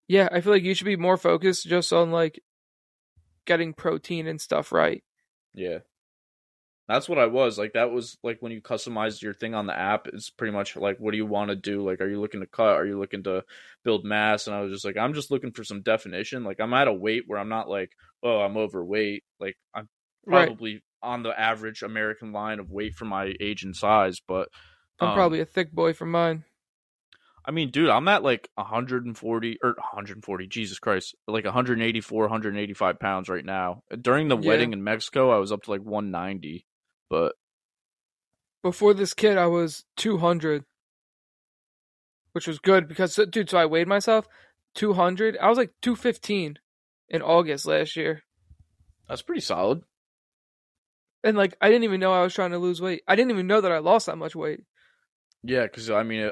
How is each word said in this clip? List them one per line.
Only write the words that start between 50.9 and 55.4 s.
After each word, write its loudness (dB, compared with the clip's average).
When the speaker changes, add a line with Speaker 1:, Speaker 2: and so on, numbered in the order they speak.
Speaker 1:
And, 4
like, 2
I 6
didn't 6
even 0
know 4
I 4
was 0
trying -2
to -4
lose -2
weight. -4
I 6
didn't 4
even -2
know 4
that 2
I 2
lost 4
that -6
much -8
weight. -6